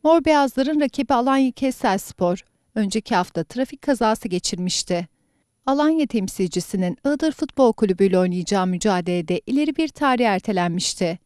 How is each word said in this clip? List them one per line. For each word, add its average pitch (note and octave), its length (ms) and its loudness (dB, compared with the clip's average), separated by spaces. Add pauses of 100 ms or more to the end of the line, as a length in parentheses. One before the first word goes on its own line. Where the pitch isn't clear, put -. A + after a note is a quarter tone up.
Mor D#4 220 4
Beyazların C#4+ 560 2
rakibi C#4 340 -2
Alanya C4 380 2
Kestel B3 460 -2
Spor, - 460 -4 (300)
önceki A3 400 -2
hafta F3+ 300 0
trafik C4 380 -8
kazası A3+ 460 0
geçirmişti. F3+ 800 -4 (580)
Alanya D4 400 2
temsilcisinin F#3 1000 -4
Iğdır D4 280 0
Futbol B3 400 2
Kulübü G3 320 2
ile F#3 140 4
oynayacağı F#3 480 0
mücadelede F3+ 800 -2
ileri D4 300 0
bir D#4+ 120 -2
tarihe B3+ 400 0
ertelenmişti. F3+ 960 -2